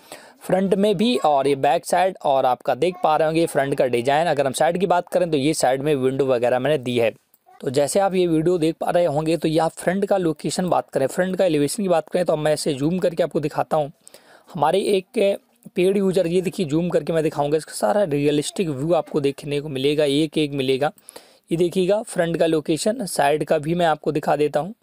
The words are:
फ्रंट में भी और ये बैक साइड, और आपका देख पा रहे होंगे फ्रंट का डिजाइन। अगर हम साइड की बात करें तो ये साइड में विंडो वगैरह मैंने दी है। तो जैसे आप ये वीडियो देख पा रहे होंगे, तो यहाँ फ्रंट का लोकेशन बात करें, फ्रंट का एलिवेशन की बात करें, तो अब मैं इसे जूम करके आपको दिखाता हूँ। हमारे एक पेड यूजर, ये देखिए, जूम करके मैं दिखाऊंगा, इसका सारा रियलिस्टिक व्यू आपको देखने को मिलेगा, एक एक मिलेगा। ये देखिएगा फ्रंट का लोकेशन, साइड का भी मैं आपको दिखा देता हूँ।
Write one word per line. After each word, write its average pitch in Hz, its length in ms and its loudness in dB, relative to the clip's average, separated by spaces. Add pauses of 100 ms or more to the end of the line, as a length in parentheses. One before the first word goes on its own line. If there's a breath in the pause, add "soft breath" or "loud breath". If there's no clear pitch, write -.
(420 loud breath)
फ्रंट 185 340 0
में 196 220 2
भी 240 180 2 (100)
और 139 220 2
ये 143 100 2
बैक 143 280 0
साइड, 185 380 0
और 135 220 2
आपका 127 300 0
देख 165 280 -2
पा 156 120 4
रहे 156 120 2
होंगे 160 180 0
फ्रंट 139 320 -2
का 151 100 2
डिजाइन। 131 400 0
अगर 143 200 0
हम 131 60 -4
साइड 170 260 0
की 185 80 -2
बात 175 220 0
करें 175 220 0
तो 156 60 2
ये 143 160 2
साइड 135 280 0
में 151 140 0
विंडो 131 300 0
वगैरह 123 340 2
मैंने 143 200 0
दी 123 180 -4
है। 113 140 2 (500)
तो - 80 -6
जैसे 143 300 0
आप 196 140 0
ये 180 140 2
वीडियो 160 300 2
देख 160 220 0
पा - 100 -6
रहे 175 160 2
होंगे, 156 320 0
तो 160 100 -2
यहाँ 160 220 0
फ्रंट 190 360 -4
का 202 120 0
लोकेशन 165 520 -2
बात 131 200 -2
करें, 135 180 2
फ्रंट 185 280 -2
का 190 100 2
एलिवेशन 151 380 0
की 196 60 -2
बात 165 200 0
करें, 180 160 0
तो 165 80 0
अब 151 60 -2
मैं 151 140 0
इसे 151 200 -2
जूम 147 260 -2
करके 175 240 0
आपको 160 160 -2
दिखाता 147 380 -2
हूँ। 147 140 -2 (580 loud breath)
हमारे 160 300 0 (100)
एक 190 500 0 (360)
पेड 190 220 2
यूजर, 190 300 0
ये 175 140 0
देखिए, 170 240 -4
जूम 165 240 -2
करके 165 240 -2
मैं 160 100 2
दिखाऊंगा, 147 340 0
इसका - 160 -8
सारा 208 300 0
रियलिस्टिक 147 680 0
व्यू 147 240 -2
आपको 156 260 -2
देखने 143 420 -4
को 151 80 -10
मिलेगा, 143 360 0
एक 147 320 0
एक 151 140 0
मिलेगा। 135 400 0 (600 loud breath)
ये 175 60 -2
देखिएगा 180 460 0
फ्रंट 170 340 -2
का 175 80 2
लोकेशन, 165 600 -2
साइड 147 400 0
का 165 120 0
भी 156 180 -2
मैं 175 100 2
आपको 156 260 0
दिखा 151 240 0
देता 147 240 0
हूँ। 175 240 -6